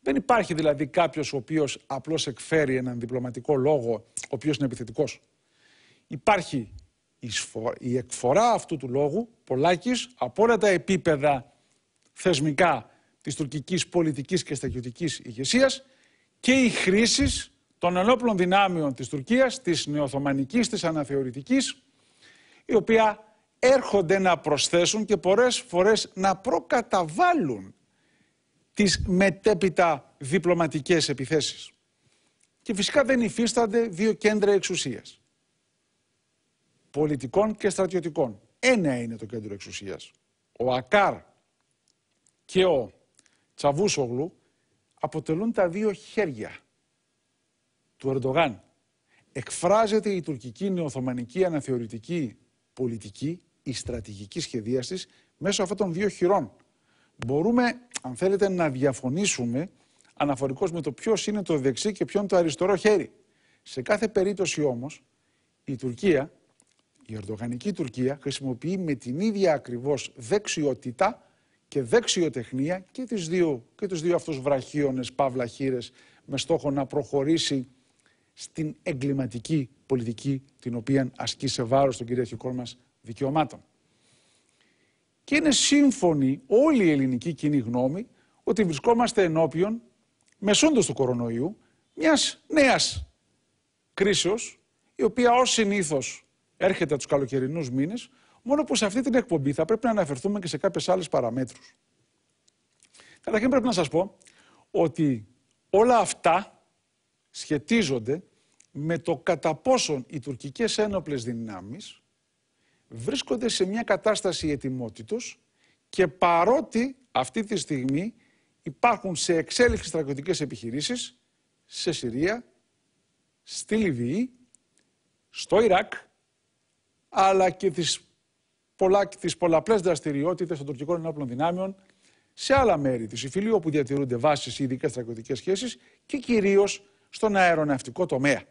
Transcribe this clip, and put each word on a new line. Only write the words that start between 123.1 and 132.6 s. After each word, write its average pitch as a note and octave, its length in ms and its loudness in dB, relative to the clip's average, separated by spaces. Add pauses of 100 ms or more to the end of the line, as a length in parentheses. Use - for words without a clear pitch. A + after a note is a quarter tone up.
στη - 340 -6
Λιβύη, F3 540 -2 (1000)
στο - 320 0
Ιράκ, G#3+ 320 2 (1160)
αλλά F#3+ 400 4
και F#3 220 -2
τις D#3+ 300 -4 (760)
πολλά-, G3 320 4
τις F3+ 300 -6
πολλαπλές F3 440 2
δραστηριότητες E3 760 -2
των C#3 80 -10
τουρκικών C#3+ 300 -4
ενόπλων D#3 320 -6
δυνάμεων E3+ 480 -4 (580)
σε - 200 -2
άλλα A#3+ 240 4